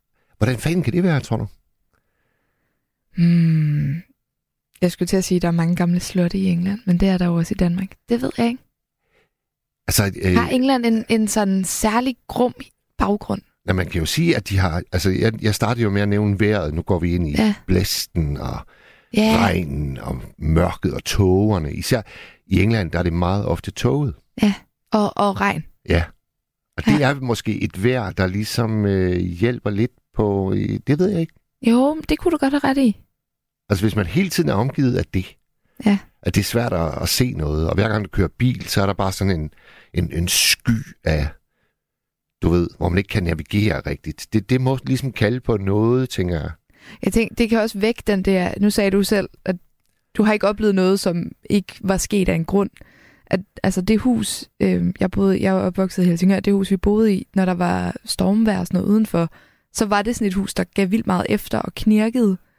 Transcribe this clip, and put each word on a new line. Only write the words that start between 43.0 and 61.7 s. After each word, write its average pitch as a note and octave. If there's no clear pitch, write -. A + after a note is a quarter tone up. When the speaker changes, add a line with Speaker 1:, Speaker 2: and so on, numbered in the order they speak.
Speaker 1:
kan G#2
navigere E2
rigtigt. -
Det, A2
det B2+
må B2+
ligesom C3
kalde A2+
på A#2
noget, A2
tænker F2
jeg. D2+
Speaker 2:
Jeg G3
tænker, A3+
det A3+
kan A3+
også G#3+
vække A3
den G3
der... F#3
Nu G3
sagde G3+
du G3
selv, G3
at F#3
du G#3+
har G#3+
ikke G#3
oplevet G#3
noget, F#3+
som E3+
ikke G3
var F#3+
sket F#3
af F3
en E3
grund. G3
At, -
altså, F#3
det G#3+
hus, A3
øh, F3+
jeg F#3
boede, G3
jeg G3
er F#3+
opvokset F#3
i F3
Helsingør, F3+
det G3+
hus, G3
vi F#3+
boede G#3
i, -
når F#3+
der F#3
var F3
stormvejr G3+
og F3+
sådan F3+
noget G3
udenfor, G#3
så A3+
var G3+
det A3+
sådan G#3+
et F#3
hus, G3
der F#3
gav F#3+
vildt A3+
meget F3+
efter G#3+
og -